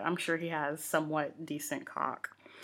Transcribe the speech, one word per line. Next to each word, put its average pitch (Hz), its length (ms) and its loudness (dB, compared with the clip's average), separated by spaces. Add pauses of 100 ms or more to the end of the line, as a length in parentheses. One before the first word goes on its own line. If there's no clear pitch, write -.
I'm 175 100 4
sure 165 220 2
he 165 120 0
has 156 340 0
somewhat 156 600 2
decent 147 440 -4
cock. - 420 -2 (340)